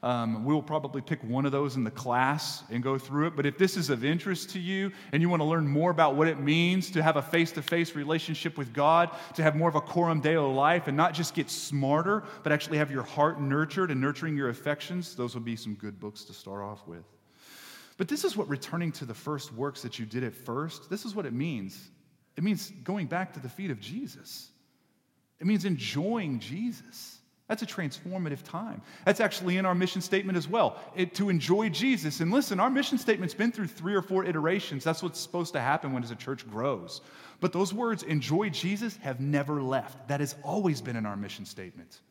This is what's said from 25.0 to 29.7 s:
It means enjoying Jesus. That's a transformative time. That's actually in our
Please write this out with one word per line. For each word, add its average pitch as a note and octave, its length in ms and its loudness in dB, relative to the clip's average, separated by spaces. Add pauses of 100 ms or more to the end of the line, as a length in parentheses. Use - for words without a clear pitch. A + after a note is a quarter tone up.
It D#3+ 80 -4
means G3 180 2
enjoying E3 760 0
Jesus. E3 800 -8 (300)
That's A3 140 -2
a A3 40 -4
transformative E3 760 -6
time. G#3+ 400 -10 (240)
That's G3+ 140 4
actually F#3 360 2
in F#3+ 80 2
our F#3 100 4